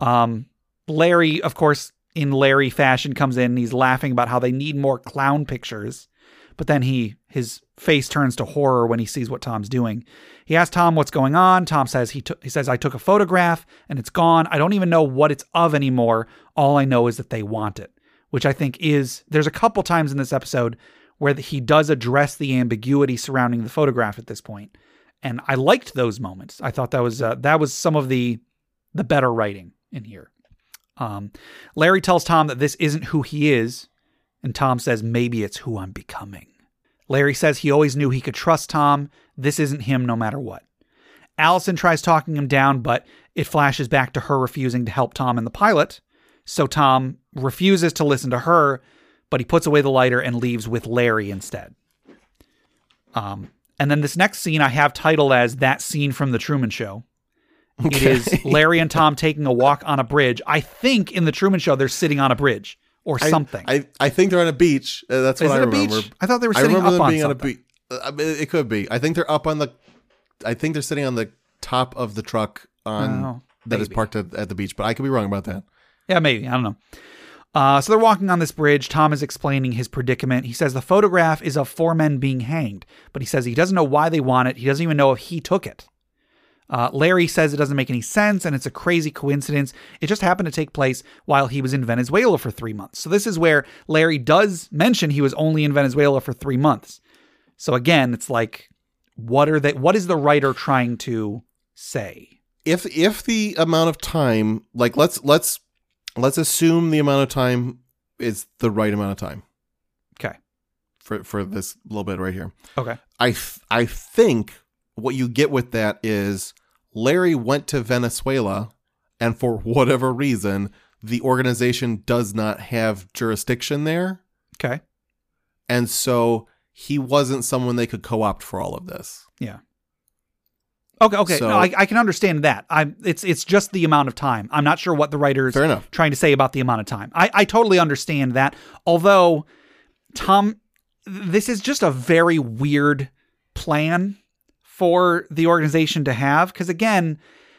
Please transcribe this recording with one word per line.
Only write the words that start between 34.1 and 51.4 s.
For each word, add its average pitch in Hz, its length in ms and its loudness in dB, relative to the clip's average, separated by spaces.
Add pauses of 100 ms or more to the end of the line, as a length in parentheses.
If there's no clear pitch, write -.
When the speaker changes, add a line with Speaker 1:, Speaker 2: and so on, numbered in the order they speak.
Speaker 1:
And 127 100 -4
Tom 131 240 2
says, 117 240 -2
"Maybe 120 400 0
it's 98 140 -8
who 110 220 -8
I'm 95 140 -12
becoming." - 560 -16 (600)
Larry 139 240 2
says 151 260 2
he 147 120 -2
always 143 260 4
knew 139 140 0
he 127 100 -2
could 123 140 -8
trust - 340 0
Tom. 143 400 0 (300)
This 143 200 -2
isn't 147 260 -2
him 127 200 0
no 120 120 -2
matter 113 220 -4
what. 117 260 -14 (760)
Allison 170 380 2
tries 165 260 2
talking 160 340 0
him 143 100 -2
down, 135 340 2
but 117 260 -2 (280)
it 151 120 -4
flashes 139 420 0
back 131 240 0
to 135 80 -4
her 139 180 -2
refusing 123 460 -2
to 113 80 -8
help 123 220 -2
Tom 123 240 -2
in 113 60 -4
the 117 60 -8
pilot. 202 520 0 (420)
So - 220 -2
Tom 131 500 2 (180)
refuses 165 600 2
to 160 100 -2
listen 139 280 0
to 120 80 -2
her, 147 420 2 (480)
but 135 100 0
he 113 60 -6
puts 165 200 2
away 147 140 4
the 139 100 2
lighter 127 300 4
and 123 160 -4
leaves 117 320 -4
with 113 180 -4
Larry 113 440 0
instead. 95 440 -12 (1400)